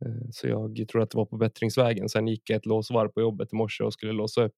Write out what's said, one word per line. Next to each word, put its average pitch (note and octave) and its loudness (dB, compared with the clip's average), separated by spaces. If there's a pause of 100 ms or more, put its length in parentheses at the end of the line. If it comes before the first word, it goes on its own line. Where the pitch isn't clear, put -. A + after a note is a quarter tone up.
Eh, A#2 -6
så - -6
jag A2 -2
tror A2+ 2
att G#2+ 0
det - -4
var A2 4
på - -8
bättringsvägen. A2+ 2
Sen A2 2
gick A2 -2
jag A2 2
ett G#2 -4
låsvarv A2 2
på - -4
jobbet G#2+ 0
i G#2+ -2
morse A2 -2
och G#2+ 0
skulle A2 -6
låsa G#2+ 2
upp. G#2+ -2